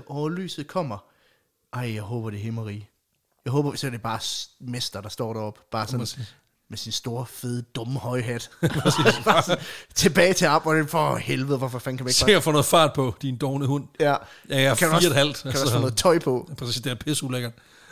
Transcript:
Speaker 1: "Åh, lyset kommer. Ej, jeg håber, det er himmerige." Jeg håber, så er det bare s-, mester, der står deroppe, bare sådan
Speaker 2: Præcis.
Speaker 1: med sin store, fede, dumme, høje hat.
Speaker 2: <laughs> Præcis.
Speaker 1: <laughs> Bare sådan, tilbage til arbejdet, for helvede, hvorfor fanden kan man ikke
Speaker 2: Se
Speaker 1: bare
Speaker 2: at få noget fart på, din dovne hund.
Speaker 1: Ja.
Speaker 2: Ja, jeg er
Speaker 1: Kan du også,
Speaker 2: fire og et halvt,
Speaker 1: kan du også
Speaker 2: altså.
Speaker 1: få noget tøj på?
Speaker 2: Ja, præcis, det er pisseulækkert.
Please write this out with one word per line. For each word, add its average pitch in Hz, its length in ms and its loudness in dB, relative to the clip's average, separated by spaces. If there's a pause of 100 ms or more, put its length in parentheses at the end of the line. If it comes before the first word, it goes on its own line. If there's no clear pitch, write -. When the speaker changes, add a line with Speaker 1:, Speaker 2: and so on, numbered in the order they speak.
(120)
Speaker 1:
"Åh, 147 220 -4
lyset 175 340 -8
kommer. 139 300 -6 (760)
Ej, 123 200 -6
jeg 107 80 -6
håber, 110 280 -8
det 104 100 -8
er 101 40 -8
himmerige." 110 460 -8 (560)
Jeg 120 60 -2
håber, 143 240 0
så 143 120 -6
er 127 40 -8
det 117 100 -10
bare 113 180 -6
s-, - 300 -8 (120)
mester, 123 400 -8
der 101 80 -14
står 110 240 -6
deroppe, 107 260 -8 (120)
bare 110 160 -2
sådan 123 120 -4
Speaker 2:
Præcis. 113 360 -10 (340)
Speaker 1:
med - 80 -12
sin 113 140 -10
store, 120 340 -6
fede, 120 360 -6
dumme, 120 380 -6
høje 127 220 -2
hat. 120 280 -6 (120)
Speaker 2:
<laughs> 165 200 0
Præcis. 214 400 4
Speaker 1:
<laughs> - 40 -12
Bare 190 180 4
sådan, 175 200 -2 (320)
tilbage 180 380 6
til 180 120 4
arbejdet, 156 440 4
for 147 260 2
helvede, 135 420 0
hvorfor 123 220 -4
fanden 131 180 -6
kan 127 60 -8
man 123 60 -4
ikke - 100 2
Speaker 2:
Se - 60 2
Speaker 1:
bare 208 100 8
Speaker 2:
at 160 80 4
få 160 80 2
noget 147 140 6
fart 160 280 6
på, 131 280 0
din 131 160 -4
dovne 135 280 -2
hund. 143 180 0 (160)
Speaker 1:
Ja. 147 100 4
Speaker 2:
Ja, 139 60 4 (340)
jeg 135 140 2
er 135 120 4
Speaker 1:
Kan 160 140 2
du 160 60 4
også, 175 120 4
Speaker 2:
fire - 20 4
og 139 120 4
et 147 40 4
halvt, 143 100 -2
Speaker 1:
kan - 80 -12
du 135 60 -6
også 131 120 -2
Speaker 2:
altså. 135 140 2
Speaker 1:
få 120 40 4
noget 117 180 0
tøj 170 220 6
på? 127 300 0
Speaker 2:
Ja, 156 40 -14
præcis, 120 280 -6
det 127 100 -4
er 123 40 -4
pisseulækkert. 127 580 -4 (380)